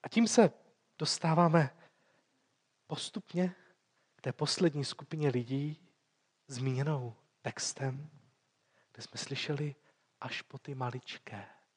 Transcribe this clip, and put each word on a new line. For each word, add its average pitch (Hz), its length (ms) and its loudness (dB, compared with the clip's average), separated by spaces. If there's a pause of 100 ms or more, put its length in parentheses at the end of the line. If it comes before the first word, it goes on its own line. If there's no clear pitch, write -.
A - 60 -8
tím 226 180 4
se 208 240 8 (480)
dostáváme 160 680 4 (1160)
postupně 180 680 -4 (600)
k - 60 -20
té 127 120 -4
poslední 147 520 0
skupině 151 440 -2
lidí, 135 480 -2 (720)
zmíněnou 131 680 -2 (260)
textem, 135 680 -6 (840)
kde - 120 -16
jsme - 140 -14
slyšeli 143 580 -4 (460)
až - 200 -8
po - 160 -16
ty 143 180 -10
maličké. 123 680 -8 (320)